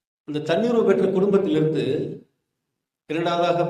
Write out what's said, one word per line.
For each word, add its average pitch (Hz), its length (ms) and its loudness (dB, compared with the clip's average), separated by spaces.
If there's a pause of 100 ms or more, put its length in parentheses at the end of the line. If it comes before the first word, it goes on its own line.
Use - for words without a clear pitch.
(280)
அந்த 151 120 -4 (100)
தன்னிறைவு 220 380 2
பெற்ற 190 180 2 (120)
குடும்பத்திலிருந்து 156 640 2 (1300)
இரண்டாவதாக 170 600 0